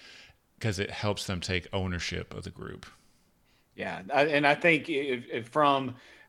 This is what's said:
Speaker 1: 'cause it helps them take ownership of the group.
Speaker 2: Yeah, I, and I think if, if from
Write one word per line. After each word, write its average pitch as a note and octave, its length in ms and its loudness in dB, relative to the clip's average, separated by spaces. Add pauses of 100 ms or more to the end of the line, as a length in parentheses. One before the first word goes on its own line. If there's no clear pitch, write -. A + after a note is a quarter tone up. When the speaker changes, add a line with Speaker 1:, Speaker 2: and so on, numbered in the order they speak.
(600)
Speaker 1:
'cause G2+ 180 -2
it G2+ 120 -2
helps - 360 -2
them F2+ 140 -2
take F2+ 320 -2
ownership F2 640 -2
of F2+ 100 -10
the - 60 -10
group. - 360 -12 (880)
Speaker 2:
Yeah, F#2 280 -8 (100)
I, C#3+ 140 4
and D3 200 2
I D3 80 8
think D#3 340 2
if, C#3 420 -2
if A#2 180 -6
from C#3 480 4 (320)